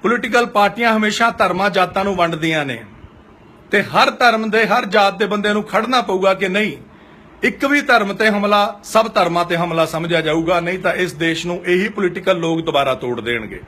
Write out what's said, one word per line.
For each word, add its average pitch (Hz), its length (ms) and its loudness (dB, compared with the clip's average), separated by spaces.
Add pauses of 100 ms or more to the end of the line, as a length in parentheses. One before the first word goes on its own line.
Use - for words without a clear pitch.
ਪੋਲੀਟੀਕਲ 240 440 0
ਪਾਰਟੀਆਂ 220 500 2
ਹਮੇਸ਼ਾ 214 340 0
ਧਰਮਾਂ 190 400 0
ਜਾਤਾਂ 185 340 0
ਨੂੰ 196 120 -2
ਵੰਡਦੀਆਂ 160 500 0
ਨੇ 113 180 -8 (880)
ਤੇ 202 120 2
ਹਰ 190 280 2
ਧਰਮ 220 400 2
ਦੇ, 220 160 2
ਹਰ 233 180 2
ਜਾਤ 196 340 2
ਦੇ 208 80 0
ਬੰਦੇ 202 260 -2
ਨੂੰ 208 100 0
ਖੜਨਾ 226 380 0
ਪਊਗਾ 190 340 0
ਕਿ 190 140 -4
ਨਹੀਂ, 190 280 -2 (680)
ਇੱਕ 247 220 -2
ਵੀ 285 160 2
ਧਰਮ 226 320 2
ਤੇ 214 160 0
ਹਮਲਾ 208 560 0
ਸਭ 220 300 0
ਧਰਮਾਂ 175 300 2
ਤੇ 170 120 -2
ਹਮਲਾ 165 300 0
ਸਮਝਿਆ 165 340 -2
ਜਾਊਗਾ, 165 400 0
ਨਹੀਂ 180 180 -4
ਤਾਂ 185 160 0
ਇਸ 180 180 -2
ਦੇਸ਼ 165 340 -2
ਨੂੰ 175 200 -6
ਇਹੀ 185 220 2
ਪੋਲੀਟੀਕਲ 185 500 -2
ਲੋਕ 165 220 -2
ਦੁਬਾਰਾ 139 340 0
ਤੋੜ 120 260 -4
ਦੇਣਗੇ। 107 480 -6